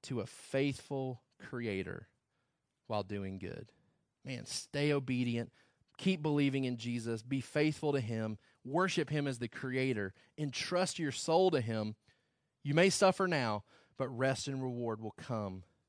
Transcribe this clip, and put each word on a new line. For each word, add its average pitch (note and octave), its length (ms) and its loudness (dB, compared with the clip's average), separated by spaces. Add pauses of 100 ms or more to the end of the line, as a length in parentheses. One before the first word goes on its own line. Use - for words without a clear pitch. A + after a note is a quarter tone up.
to B2 180 -4
a G2+ 60 -4
faithful C3+ 960 -4 (160)
Creator G2+ 720 -6 (760)
while G#2 160 -2
doing F#2+ 360 -6
good." - 340 -10 (520)
Man, C3 220 -8
stay D3 460 -2
obedient. B2 600 0 (440)
Keep F#3+ 260 0
believing C#3+ 420 2
in B2 120 0
Jesus. A#2 460 -4
Be C3 180 -2
faithful D3+ 520 0
to C#3 80 2
Him. A2 360 -2 (280)
Worship D#3+ 440 0
Him D3 200 0
as B2 100 -4
the A#2+ 80 -4
Creator. B2+ 680 0 (240)
Entrust F3 600 -2
your D3 140 -2
soul F3 400 4
to C#3+ 80 4
Him. A2 340 -2 (680)
You C#3+ 100 0
may F3+ 160 8
suffer F#3+ 380 4
now, A#2+ 340 2 (340)
but B2+ 120 -2
rest C3 400 0
and C3+ 120 -4
reward A#2+ 400 -2
will A2 160 -8
come G2 460 -4 (260)